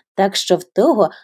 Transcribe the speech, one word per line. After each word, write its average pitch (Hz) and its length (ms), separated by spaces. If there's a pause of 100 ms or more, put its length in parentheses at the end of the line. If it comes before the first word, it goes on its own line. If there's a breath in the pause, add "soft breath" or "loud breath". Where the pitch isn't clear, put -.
(160)
так 196 200
що - 200
в 175 80
того 208 460 (140 loud breath)